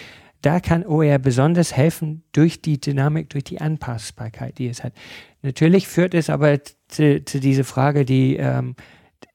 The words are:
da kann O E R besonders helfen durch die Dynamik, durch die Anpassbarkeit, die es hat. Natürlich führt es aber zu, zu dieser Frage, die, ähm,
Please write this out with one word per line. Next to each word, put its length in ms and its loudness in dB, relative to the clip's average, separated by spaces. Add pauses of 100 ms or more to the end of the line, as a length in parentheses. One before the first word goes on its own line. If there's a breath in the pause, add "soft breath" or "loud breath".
(420 loud breath)
da 180 2
kann 260 0
O 160 0
E 60 4
R 100 4
besonders 580 2
helfen 540 0
durch 320 2
die 180 -2
Dynamik, 500 -2
durch 140 -8
die 160 -12
Anpassbarkeit, 960 -8
die 100 -6
es 160 -10
hat. 80 -10 (500 loud breath)
Natürlich 460 2
führt 260 0
es 160 0
aber 300 2 (260)
zu, 380 2
zu 160 -8
dieser 240 2
Frage, 400 0
die, 320 2
ähm, 400 -4 (580 loud breath)